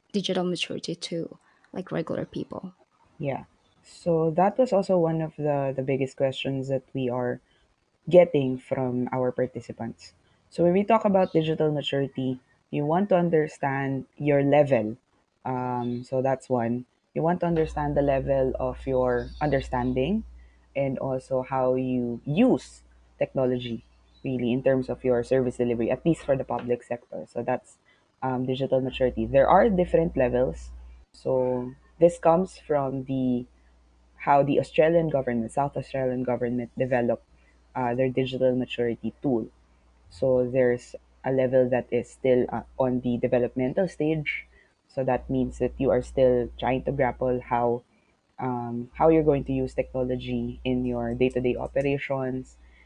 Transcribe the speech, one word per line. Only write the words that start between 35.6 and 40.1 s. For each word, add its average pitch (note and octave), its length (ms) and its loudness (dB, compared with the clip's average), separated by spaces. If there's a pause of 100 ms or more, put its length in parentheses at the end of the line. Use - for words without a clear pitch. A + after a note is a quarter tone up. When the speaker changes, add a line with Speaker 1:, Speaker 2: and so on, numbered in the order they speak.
Speaker 2:
Australian C3 460 -4
government A#2+ 540 -4
developed, B2 460 0 (500)
uh, B2 220 -2
their C3 140 0
digital B2+ 480 0
maturity A#2+ 640 -4
tool. A#2+ 260 0 (600)
So B2+ 420 0